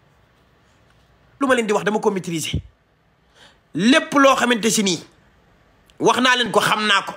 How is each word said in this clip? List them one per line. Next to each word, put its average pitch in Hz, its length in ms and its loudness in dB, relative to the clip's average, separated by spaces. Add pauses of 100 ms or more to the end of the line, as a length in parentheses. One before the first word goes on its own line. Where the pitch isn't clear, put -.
(1400)
Lu 277 60 0
ma 254 80 2
leen 233 120 0
di 208 60 -2
wax 185 120 -2
dama 208 160 -2
ko 214 100 0
maîtriser. 170 500 -6 (1120)
Lépp 269 400 0
loo 269 220 6
xamante 233 340 0
si 220 120 0
nii, 180 200 -2 (960)
wax 226 220 2
naa 247 160 2
leen 233 140 -2
ko, 196 100 2
xam 214 260 0
naa 196 160 2
ko. - 140 -12